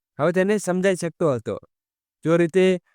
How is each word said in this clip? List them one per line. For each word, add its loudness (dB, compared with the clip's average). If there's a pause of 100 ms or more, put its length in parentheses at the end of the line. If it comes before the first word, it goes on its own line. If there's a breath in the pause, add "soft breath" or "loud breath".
(200)
હવે 0
તેને 0
સમજાઈ 0
શકતો -2
હતો. -6 (680)
જો 4
રીતે 2 (160)